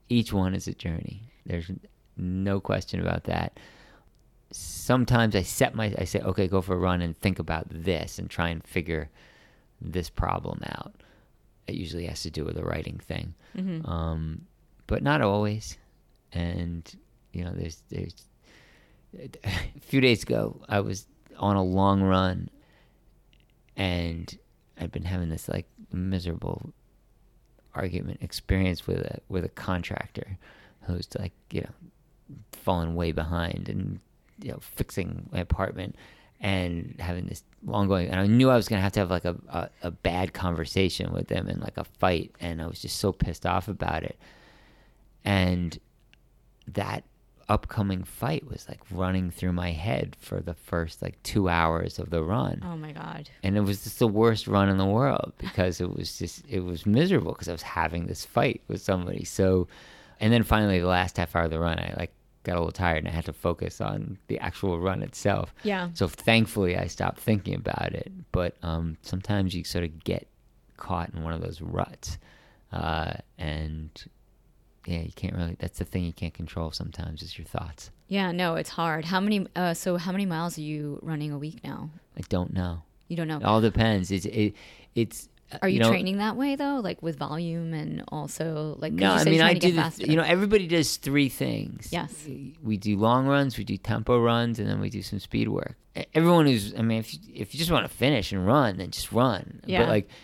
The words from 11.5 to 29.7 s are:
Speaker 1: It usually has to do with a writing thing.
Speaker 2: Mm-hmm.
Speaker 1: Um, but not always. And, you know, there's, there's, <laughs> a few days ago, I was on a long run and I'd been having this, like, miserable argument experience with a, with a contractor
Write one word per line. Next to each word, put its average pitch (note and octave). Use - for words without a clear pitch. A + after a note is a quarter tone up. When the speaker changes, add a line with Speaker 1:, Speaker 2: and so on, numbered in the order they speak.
Speaker 1:
It -
usually E2+
has E2
to D#2+
do D#2
with E2
a E2+
writing E2
thing. E2
Speaker 2:
Mm-hmm. F3+
Speaker 1:
Um, D#2+
but -
not D3+
always. G#2
And, E2+
you F2
know, F2
there's, F2
there's, F2+
<laughs> -
a -
few C3+
days B2
ago, -
I G#2
was G2
on G2+
a G2
long G2
run F#2
and E2+
I'd E2+
been F2
having F2+
this, -
like, F#2+
miserable F2+
argument F#2
experience F#2
with F2+
a, -
with F2
a -
contractor -